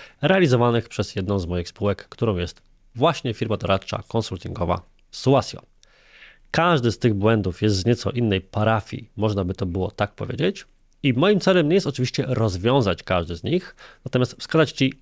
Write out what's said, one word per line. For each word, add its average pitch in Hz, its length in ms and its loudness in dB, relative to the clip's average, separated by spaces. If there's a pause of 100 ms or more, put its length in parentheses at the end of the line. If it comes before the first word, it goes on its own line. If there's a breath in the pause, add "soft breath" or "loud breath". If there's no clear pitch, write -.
(220 loud breath)
realizowanych 127 680 2
przez - 260 -6
jedną 98 240 -2
z 85 60 -4
moich 87 240 -4
spółek, - 400 -4
którą 110 280 -2
jest 87 240 -6 (340)
właśnie 131 380 0
firma 107 240 -4
doradcza - 500 -2
konsultingowa 90 760 -4 (300)
Suasio. - 500 0 (920 soft breath)
Każdy 160 400 4
z - 80 -4
tych 117 140 4
błędów 101 480 2
jest 107 140 2
z 90 100 -2
nieco 120 260 0
innej 110 300 0
parafii, - 760 -2
można 104 300 0
by 90 80 -2
to 98 120 -4
było 92 260 -2
tak - 240 -4
powiedzieć. 139 500 -4 (380)
I 135 100 2
moim 180 260 2
celem 180 300 4
nie 175 60 4
jest 190 120 2
oczywiście 127 400 -2
rozwiązać 110 760 2
każdy 87 320 -2
z - 80 -12
nich, 175 320 -4 (300 loud breath)
natomiast 127 340 0
wskazać - 320 0
Ci 131 300 -2